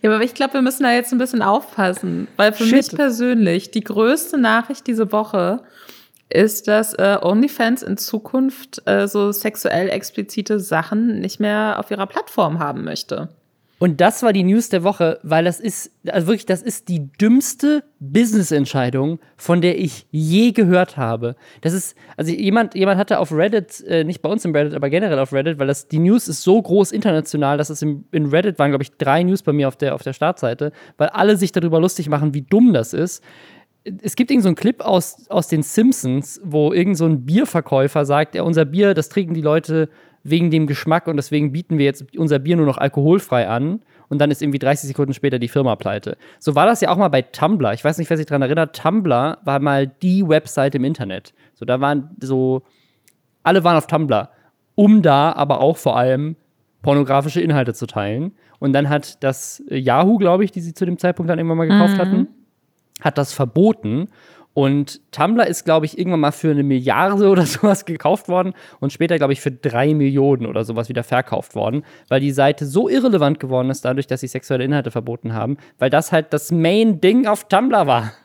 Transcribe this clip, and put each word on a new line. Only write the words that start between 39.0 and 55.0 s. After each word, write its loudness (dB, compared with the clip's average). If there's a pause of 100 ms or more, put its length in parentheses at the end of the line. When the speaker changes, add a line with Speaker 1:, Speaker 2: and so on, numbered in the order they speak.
Speaker 2:
trinken -4
die -4
Leute 0 (360)
wegen 0
dem 2
Geschmack -2
und -2
deswegen -2
bieten -4
wir 2
jetzt -2 (100)
unser 0
Bier 0
nur 2
noch 0
alkoholfrei 0
an.“ -2 (260)
Und -4
dann 2
ist -4
irgendwie -2
dreißig -2
Sekunden -2
später -2
die -4
Firma 0
pleite. -8 (220)
So -2
war 4
das 2
ja 0
auch 0
mal 2
bei 0
Tumblr. -2
Ich -10
weiß -2
nicht, -6
wer 0
sich -4
dran -2
erinnert. -2
Tumblr 0
war -2
mal 0
die 0
Website 0
im 0
Internet. -6 (200)
So, -14
da 0
waren -2 (100)
so, 0 (800)
alle 2
waren 4
auf 0
Tumblr, -2 (460)
um 6